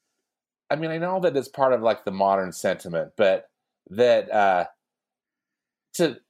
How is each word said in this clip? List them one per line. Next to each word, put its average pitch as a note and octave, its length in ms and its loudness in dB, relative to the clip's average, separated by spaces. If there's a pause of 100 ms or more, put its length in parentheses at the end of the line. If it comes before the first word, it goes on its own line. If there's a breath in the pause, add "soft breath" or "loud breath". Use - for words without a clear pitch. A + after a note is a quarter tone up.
(720)
I D3 60 -2
mean, D#3+ 140 -6
I D#3+ 80 -6
know F3+ 220 -4
that D#3+ 160 0
it's B2+ 120 -2
part C3 240 0
of, A2+ 100 2
like, A2 220 0
the G2 80 -6
modern G2 400 0
sentiment, E2+ 640 -4
but F#2+ 300 2 (440)
that, A2+ 420 2
uh, F#2+ 340 2 (1300)
to, D3 240 -2 (120)